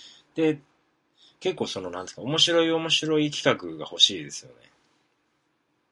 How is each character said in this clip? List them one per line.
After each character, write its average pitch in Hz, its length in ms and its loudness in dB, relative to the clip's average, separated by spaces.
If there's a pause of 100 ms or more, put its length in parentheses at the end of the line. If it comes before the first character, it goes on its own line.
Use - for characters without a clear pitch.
(360)
で、 156 240 2 (800)
結 185 160 -2
構 107 100 -4
そ 95 160 -6
の、 90 80 -8
な 90 120 -8
ん - 20 -10
で 90 60 -12
す - 60 -20
か、 - 60 -14
面 139 160 -2
白 170 260 4
い 165 60 2
面 165 220 -2
白 156 280 2
い 151 120 2
企 135 280 2
画 82 240 -12
が 73 60 -12
欲 85 100 -12
し 95 220 4
い - 20 -12
で 73 60 -14
す - 160 -14
よ 64 60 -20
ね。 - 180 -20 (1200)